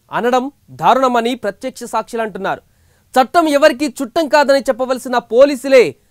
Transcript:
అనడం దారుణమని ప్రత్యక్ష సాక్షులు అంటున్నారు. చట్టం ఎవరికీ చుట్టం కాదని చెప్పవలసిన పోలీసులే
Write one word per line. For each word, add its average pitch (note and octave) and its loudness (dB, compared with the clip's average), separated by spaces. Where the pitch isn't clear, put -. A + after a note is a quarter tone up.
అనడం B3 0
దారుణమని A#3+ 2
ప్రత్యక్ష A3 -10
సాక్షులు A3+ -6
అంటున్నారు. F#3 -8
చట్టం D#4 2
ఎవరికీ D4 2
చుట్టం D4+ -4
కాదని C#4 2
చెప్పవలసిన B3+ -4
పోలీసులే C4+ 4